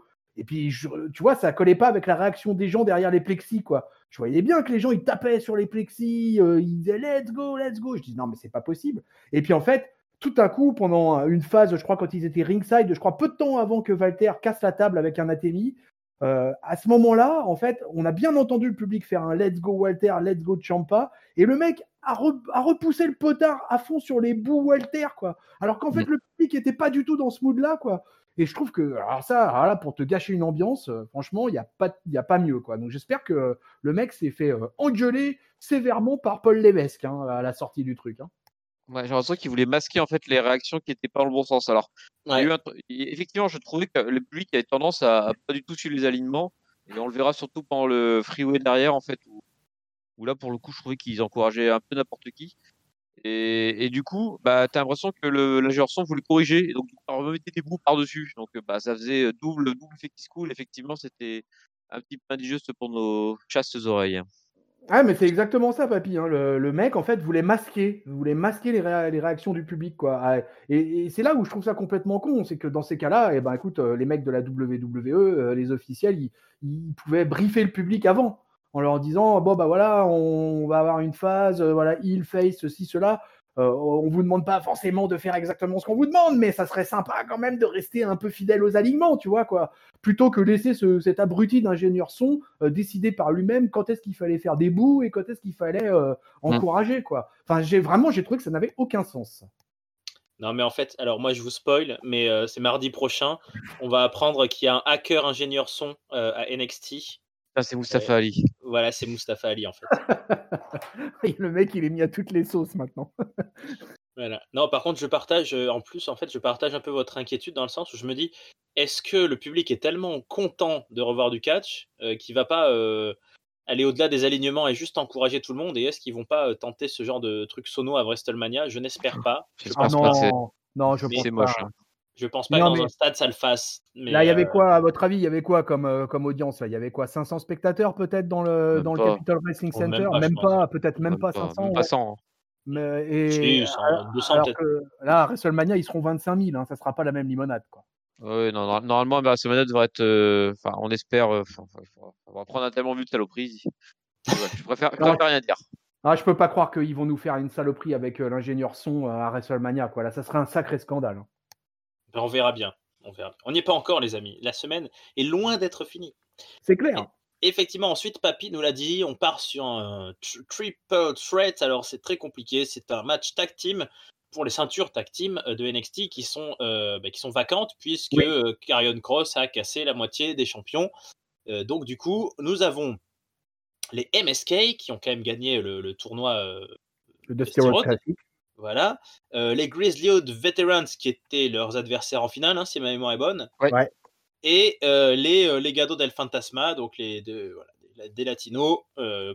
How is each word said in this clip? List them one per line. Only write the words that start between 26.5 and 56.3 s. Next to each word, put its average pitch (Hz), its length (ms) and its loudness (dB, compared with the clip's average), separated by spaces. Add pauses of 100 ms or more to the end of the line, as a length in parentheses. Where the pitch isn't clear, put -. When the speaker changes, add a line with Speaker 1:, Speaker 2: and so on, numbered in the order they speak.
Speaker 1:
était 262 180 0
pas 302 160 0
du 269 160 0
tout 311 120 0
dans 262 120 0
ce 240 140 -6
mood-là, 269 340 2
quoi. 226 260 -4 (340)
Et 165 80 2
je 147 80 -4
trouve 285 180 -4
que, 143 240 -2
alors 117 280 -4
ça, 240 260 4
alors 131 160 4
là, 202 120 4
pour 147 180 -8
te 143 80 -4
gâcher 185 300 -2
une 175 100 0
ambiance, 165 460 -2
euh, 113 200 -8
franchement, 202 380 -4
y 180 100 -2
a 113 60 -6 (140)
pas, 180 180 0 (140)
y 143 80 -2
a 131 60 0
pas 180 140 4
mieux, 151 220 2
quoi. 113 180 -8
Donc 117 140 -8
j'espère 240 320 -6
que 131 340 0 (240)
le 151 120 0
mec 240 180 0
s'est 147 200 -4
fait, 147 200 0
euh, 113 160 -4 (100)
engueuler 269 600 0 (200)
sévèrement 247 580 0
par 202 240 -4
Paul 220 160 8
Lévesque, 190 480 4
hein, 139 240 -6
à 123 120 -2
la 127 120 -2
sortie 139 300 -8
du 127 120 -6
truc, 113 260 -12
hein. 175 80 -18 (580)
Speaker 2:
Ouais, 127 160 -8
j'ai 123 60 -8
l'impression 131 260 0
qu'il 160 140 -8
voulait 123 160 2
masquer, 147 340 0
en 156 60 2
fait, 156 220 -4
les 131 120 2
réactions 127 400 0
qui - 120 -8
étaient 131 160 -8
pas 139 140 0
dans 139 40 2
le 135 60 0
bon 135 120 0
sens. 127 260 0
Alors, 110 200 2 (380)
il - 20 -6
y - 40 0
a - 40 4
Speaker 3:
Ouais. 131 60 4
Speaker 2:
eu 156 80 2
un 160 80 2
tr-, - 140 -16 (160)
et 131 240 -8
effectivement, 185 340 -2
je 151 100 -8
trouvais 165 300 -4
que - 120 0
le 127 220 0
public 165 320 -12
avait 123 100 4
tendance 151 380 -2
à, 113 280 4
à - 20 2 (160)
pas 143 60 -2
du 139 100 -6
tout 165 100 -14
suivre 151 220 -8
les 135 100 0
alignements, 131 480 -2 (400)
et 110 60 -8
on 120 80 -6
le 120 60 -8
verra 135 200 2
surtout 147 300 -12
pendant 135 240 -2
le 117 360 2
freeway 139 360 -2
derrière, 135 340 2
en 135 80 -2
fait, - 240 -10
où, - 160 -20 (760)
où 110 80 -14
là, 131 100 -2
pour 135 160 -10
le 120 80 -6
coup, 143 120 -18
je - 100 -18
trouvais 131 160 -8
qu'ils 113 260 -6
encourageaient 113 480 0
un 113 80 4
peu - 160 -10
n'importe 135 400 -6
qui. 165 220 -20 (640)
Et, 113 640 -2
et 123 40 -2
du 131 140 -4
coup, 208 400 -6
bah, 127 240 4
t'as - 140 -2
l'impression 143 380 -4
que 147 80 -6
le, 135 340 2
l'ingénieur 135 280 2
son 185 140 -4
voulait 151 180 -6
corriger, 160 480 2